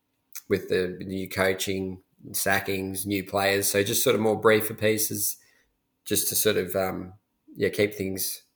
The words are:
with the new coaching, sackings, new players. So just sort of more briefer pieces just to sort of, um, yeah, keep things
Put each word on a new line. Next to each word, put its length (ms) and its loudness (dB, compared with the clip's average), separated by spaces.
with 220 0
the 360 0
new 240 -6
coaching, 720 -2
sackings, 720 -2
new 180 0
players. 460 2
So 140 4
just 200 0
sort 120 4
of 60 2
more 180 2
briefer 340 4
pieces 640 0
just 240 0
to 60 -2
sort 220 2
of, 180 -2
um, 380 -2
yeah, 140 2
keep 260 0
things 480 -6